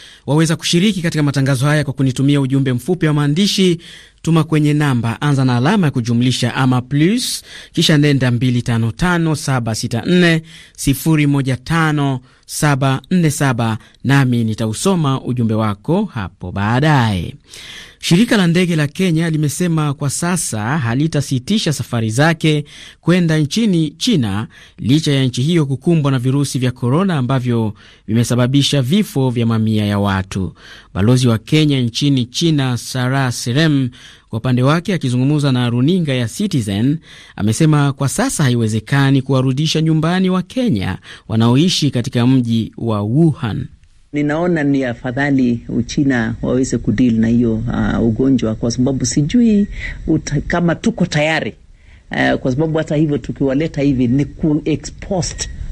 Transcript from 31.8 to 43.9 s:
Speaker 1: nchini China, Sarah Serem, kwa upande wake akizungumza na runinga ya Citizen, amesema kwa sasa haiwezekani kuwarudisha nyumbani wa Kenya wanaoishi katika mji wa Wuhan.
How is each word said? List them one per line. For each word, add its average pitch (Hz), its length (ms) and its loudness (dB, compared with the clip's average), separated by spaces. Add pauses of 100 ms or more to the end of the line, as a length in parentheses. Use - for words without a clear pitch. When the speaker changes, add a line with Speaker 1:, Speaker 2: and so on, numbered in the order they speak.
Speaker 1:
nchini 131 440 0
China, 135 520 0
Sarah 127 540 -2
Serem, 135 580 0 (400)
kwa 113 100 -6
upande 123 240 0
wake 170 300 0
akizungumza 139 580 0
na 123 180 0
runinga 139 440 0
ya 123 140 -2
Citizen, 127 720 -2 (380)
amesema 143 580 2
kwa 139 160 -4
sasa 240 340 -2
haiwezekani 123 800 2
kuwarudisha 135 600 0
nyumbani 160 480 0
wa 185 120 0
Kenya 123 560 -2 (300)
wanaoishi 127 640 2
katika 120 360 0
mji 120 500 2
wa 107 240 -2
Wuhan. 123 680 0 (460)